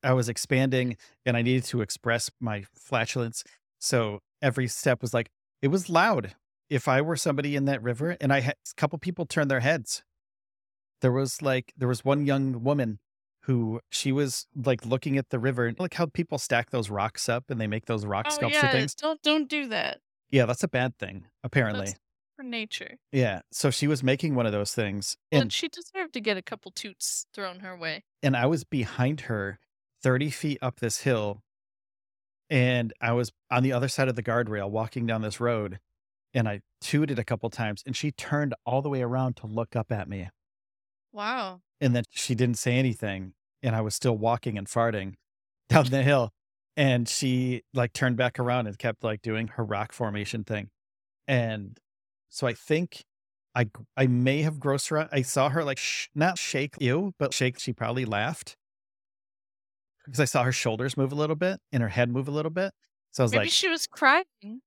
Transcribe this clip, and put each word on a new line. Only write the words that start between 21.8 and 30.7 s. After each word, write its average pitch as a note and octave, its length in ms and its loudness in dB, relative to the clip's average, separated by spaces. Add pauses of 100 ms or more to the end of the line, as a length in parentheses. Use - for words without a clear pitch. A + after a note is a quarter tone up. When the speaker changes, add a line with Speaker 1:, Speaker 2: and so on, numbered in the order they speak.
Speaker 2:
That's G2 140 -10 (360)
for C#4 80 -16
nature. A#3 540 -10 (140)
Speaker 1:
Yeah, A2+ 300 2 (100)
so - 180 0
she C#3+ 180 0
was D3 160 2
making C#3 320 2
one B2 100 2
of G#2+ 60 2
those G#2 220 -2
things, G2+ 440 -4 (140)
Speaker 2:
Well, D3 100 6
Speaker 1:
and A2 120 -2
Speaker 2:
she - 140 -4
deserved F4 460 -10
to B3 80 -6
get G#3 160 -2
a F#3 40 -8
couple G3 300 -14
toots - 600 -8
thrown F#3+ 260 -10
her F#3 180 -12
way. E3 260 -6 (180)
Speaker 1:
and C3 140 2
I A#2+ 100 2
was D3+ 180 2
behind C3 580 -2
her G2+ 380 -4 (420)
thirty C3 280 2
feet C#3+ 320 -4
up B2+ 180 -6